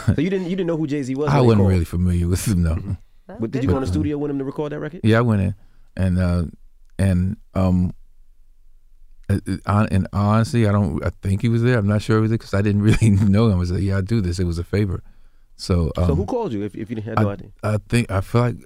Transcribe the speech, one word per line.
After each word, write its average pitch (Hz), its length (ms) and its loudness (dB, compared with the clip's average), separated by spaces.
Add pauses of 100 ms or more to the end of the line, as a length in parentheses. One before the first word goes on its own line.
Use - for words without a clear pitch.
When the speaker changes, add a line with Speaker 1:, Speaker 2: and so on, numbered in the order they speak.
(160)
Speaker 1:
So 139 60 0
you 180 80 0
didn't, 190 200 -2
you 190 60 -4
didn't 185 120 -4
know 165 100 -2
who 160 100 -4
Jay-Z 131 280 -6
was 143 140 -2
Speaker 2:
I 143 120 2
Speaker 1:
when - 0 -
they 127 60 4
Speaker 2:
wasn't 110 140 6
Speaker 1:
called? 95 100 4
Speaker 2:
really 87 140 2
familiar 87 420 0
with 90 200 -2
him, 87 160 2
no. 80 120 0
Speaker 1:
Mm-hmm. 101 160 -6 (360)
Speaker 3:
Well, 185 120 -16
Speaker 1:
But 110 120 -4
did - 80 -
Speaker 3:
good - 40 -2
Speaker 1:
you 139 60 0
go 143 80 2
in 131 40 -4
the 131 60 -4
Speaker 2:
But, - 20 -2
um, 90 40 -2
Speaker 1:
studio 147 260 -2
with 147 120 -4
him 139 80 -4
to 135 60 -6
record 147 280 -6
that 151 60 -10
record? 151 240 -12
Speaker 2:
Yeah, 110 140 4
I 120 40 4
went 110 200 2
in, 95 140 -2 (420)
and, 90 220 0
uh, 87 240 0 (560)
and, 92 380 0 (180)
um, 92 380 2 (1400)
uh, 98 180 0
uh, 95 80 -2 (100)
hon-, 104 260 4
and 95 220 0
honestly, 110 540 2
I 101 40 2
don't, 101 340 0
I 87 40 -4 (120)
think 95 200 -2
he 123 80 0
was 117 140 2
there. 123 140 4
I'm 101 100 0
not 104 140 2
sure 110 160 2
he 110 40 2
was 110 100 0
there 117 60 0
'cause - 160 -10
I 98 80 2
didn't 104 200 2
<laughs> - 20 2
really 110 280 6
know 101 360 4
him. 101 60 4
I - 20 2
was 90 160 0
like, 90 100 -2
"Yeah, 98 160 0
I 98 40 0
do 110 180 -2
this." 90 200 -2
It 92 40 -2
was 85 160 -2
a 87 40 -4
favor. 101 380 -2 (540)
So, 87 420 0
um, 87 100 2
Speaker 1:
So 80 80 2
who - 100 0
called 226 260 -4
you 104 120 -4
if, 104 120 -8
if 101 140 -10
you 117 80 -8
didn't 104 100 -8
have 110 120 -4
no 104 100 0
Speaker 2:
I, 101 40 -4
Speaker 1:
idea? 98 160 -14 (140)
Speaker 2:
I 107 140 -2 (100)
think, 117 240 0
I 95 100 0
feel 120 200 0
like 117 240 -2